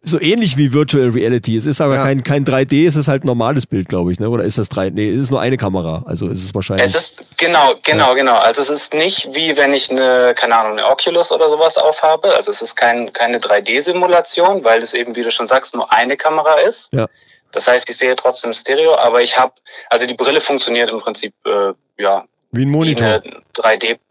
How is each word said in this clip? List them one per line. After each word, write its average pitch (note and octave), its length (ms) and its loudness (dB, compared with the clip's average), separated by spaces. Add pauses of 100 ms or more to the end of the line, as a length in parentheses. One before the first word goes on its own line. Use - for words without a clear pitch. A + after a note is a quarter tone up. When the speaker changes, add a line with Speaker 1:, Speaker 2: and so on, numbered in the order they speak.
Speaker 1:
so D#3+ 160 -2
ähnlich F3+ 360 2
wie C#3+ 160 2
Virtual C#3 380 2
Reality. A2+ 460 0
Es A2 80 -2
ist D3 160 -2
aber C#3 140 2
Speaker 2:
Ja. C3+ 100 0
Speaker 1:
kein, C#3 200 0
kein C#3+ 200 0
drei C3 200 2
D, C#3 220 2
es D3 100 0
ist D3 100 -2
halt C#3 160 0
ein C#3 60 -2
normales B2 400 -2
Bild, G2 200 -4
glaub F2+ 220 -2
ich, F2 80 -4
ne? G#2+ 120 -4
Oder A#2 120 -2
ist G2 160 -2
das G#2 100 -4
drei F#2+ 220 -4
D? F2+ 100 -6
Nee, G#2+ 140 0
es C3 60 0
ist B2+ 100 -2
nur C3 100 0
eine B2+ 160 0
Kamera, F#2 500 -4
also E2+ 200 -6
ist F#2 160 -6
es F#2 140 -10
wahrscheinlich. F#2+ 300 -2
Speaker 3:
Es G2 100 -2
ist, - 280 -6 (120)
genau, D#3+ 380 4 (100)
genau, D3+ 240 2
Speaker 1:
Ja. B2+ 60 4
Speaker 3:
genau. C3 200 2
Also A2+ 280 4
es C3+ 60 -2
ist D3 260 -6
nicht D#3+ 380 -2
wie D#3 240 -2
wenn C#3 160 2
ich C3+ 200 -2
eine, B2+ 440 2
keine A#2 220 2
Ahnung, G#2+ 140 0
eine G#2+ 160 -2
Oculus E3+ 420 0
oder D#3+ 180 2
sowas D#3 300 2
aufhabe. D#3 580 2
Also - 140 -2
es - 120 -4
ist A#2 120 -10
kein, A#2+ 380 0
keine A#2+ 260 -2
drei G#2 220 0
D A2+ 200 -2
Simulation, F3 840 2
weil A#2 180 4
es A#2 100 -6
eben, A#2+ 220 -6
wie A#2+ 80 -6
du A#2 80 -2
schon A2+ 160 -4
sagst, C3 300 0
nur A#2+ 160 -2
eine B2 240 0
Kamera D#3 460 0
ist. A3 300 -2
Speaker 1:
Ja. A#2 140 -2 (460)
Speaker 3:
Das - 160 -2
heißt, B2 200 2
ich A#2+ 80 -10
sehe B2+ 200 0
trotzdem A#2+ 360 -4
Stereo, D3 440 2
aber A#2 260 2
ich B2 160 0
hab, B2+ 160 0 (340)
also A#2+ 200 0
die B2 60 -6
Brille C3+ 260 0
funktioniert A#2+ 500 -2
im A2 80 -6
Prinzip, G#2+ 340 -8 (140)
äh, G2+ 280 0 (280)
ja, G2 220 0 (260)
Speaker 2:
Wie A#2+ 160 -2
ein C#3 40 0
Monitor. D3 360 0 (160)
Speaker 3:
wie - 80 -20
eine - 120 -20 (100)
drei A2+ 240 2
D A2+ 240 -6 (100)